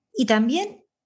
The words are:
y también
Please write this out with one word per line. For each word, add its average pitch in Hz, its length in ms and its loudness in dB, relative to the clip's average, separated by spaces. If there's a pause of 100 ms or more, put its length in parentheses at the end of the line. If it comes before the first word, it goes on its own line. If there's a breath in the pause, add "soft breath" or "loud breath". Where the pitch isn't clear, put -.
(160)
y 247 100 0
también 233 580 0 (220)